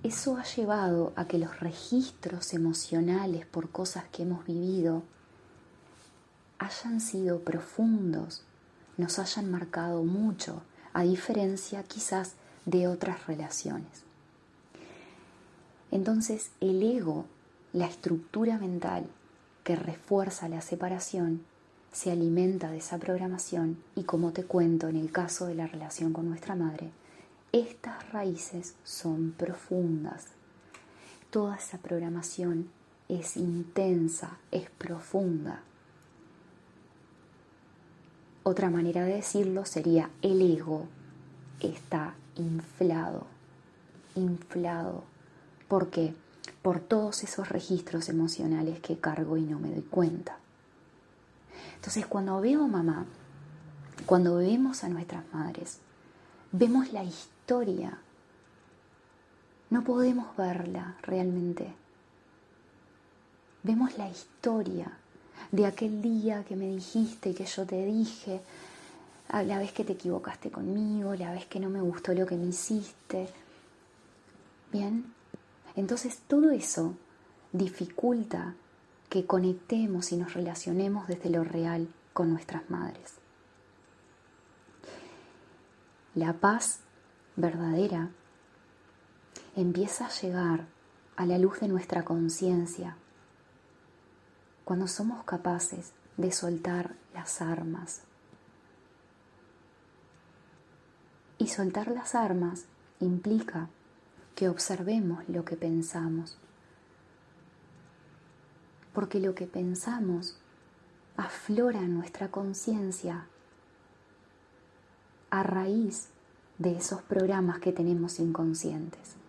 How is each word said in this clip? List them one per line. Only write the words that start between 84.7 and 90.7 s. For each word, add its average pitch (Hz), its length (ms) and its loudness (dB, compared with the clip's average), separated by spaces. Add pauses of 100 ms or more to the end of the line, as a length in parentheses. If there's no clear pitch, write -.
La 165 180 2
paz 202 460 2 (580)
verdadera 170 760 2 (1500)
empieza 185 480 2
a - 40 -6
llegar 175 580 0 (500)